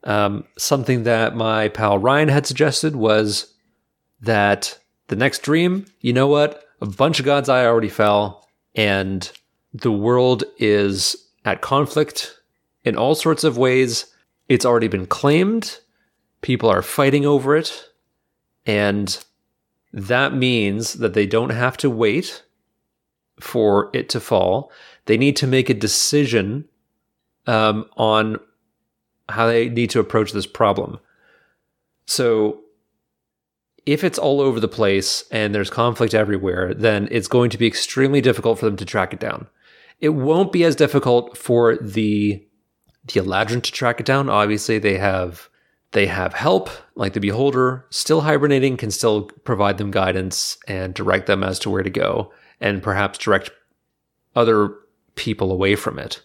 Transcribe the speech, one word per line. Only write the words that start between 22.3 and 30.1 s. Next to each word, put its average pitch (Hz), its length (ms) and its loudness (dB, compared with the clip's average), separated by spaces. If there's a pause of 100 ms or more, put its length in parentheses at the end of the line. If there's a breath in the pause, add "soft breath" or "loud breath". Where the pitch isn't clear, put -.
for 104 540 2
it - 160 -4
to 123 100 -4
fall. 98 500 0 (360 loud breath)
They 110 120 2
need 135 200 2
to 139 100 -2
make 131 220 2
a 131 40 4
decision, 113 960 0 (800)
um, 110 380 2 (100)
on 110 440 0 (920)
how 117 180 0
they 117 220 2
need 120 220 -2
to 123 80 0
approach 107 340 0